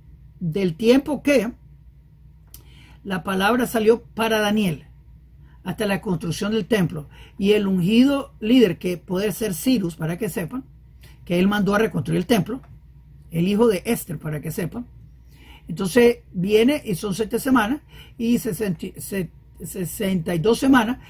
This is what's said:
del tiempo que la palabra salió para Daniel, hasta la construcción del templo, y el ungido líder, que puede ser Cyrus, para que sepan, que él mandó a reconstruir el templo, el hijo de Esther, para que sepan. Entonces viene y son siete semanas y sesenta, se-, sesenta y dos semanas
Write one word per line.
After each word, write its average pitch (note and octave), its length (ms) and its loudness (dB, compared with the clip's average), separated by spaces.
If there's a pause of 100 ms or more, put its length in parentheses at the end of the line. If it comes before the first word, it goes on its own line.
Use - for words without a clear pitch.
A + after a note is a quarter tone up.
(400)
del F3+ 360 -2
tiempo C4 460 2
que B3 300 2 (1500)
la F#3+ 200 -6
palabra G3+ 440 0
salió A3+ 360 2
para A3 360 -2
Daniel, G#3 460 0 (800)
hasta F#3+ 220 -6
la G3 160 -2
construcción F#3 500 -4
del A3 140 -2
templo, F3 420 -2 (300)
y G3+ 160 2
el G#3 140 2
ungido A3+ 720 4
líder, G#3+ 380 4
que F3+ 200 -6
puede F#3+ 340 -4
ser F#3+ 220 -6
Cyrus, G3 420 0
para E3 220 -6
que G#3+ 120 -6
sepan, A3 360 -8 (580)
que F3 160 -2
él F#3+ 80 4
mandó G3+ 260 0
a G#3 60 2
reconstruir E3 380 -2
el F3+ 80 -2
templo, A3+ 360 0 (720)
el E3 160 0
hijo G#3 200 4
de G3 180 0
Esther, F#3 340 -6
para D3+ 220 -8
que D#3+ 100 -10
sepan. F#3 360 -8 (800)
Entonces A#3 500 2 (160)
viene A3 520 2
y G#3 100 -2
son F#3+ 200 -4
siete A3 240 -4
semanas B3+ 420 2 (380)
y A#3 180 2
sesenta, G3+ 480 -4 (120)
se-, F#3 340 -8 (280)
sesenta F#3 760 -4
y - 20 0
dos G#3+ 220 2
semanas B3+ 400 4 (100)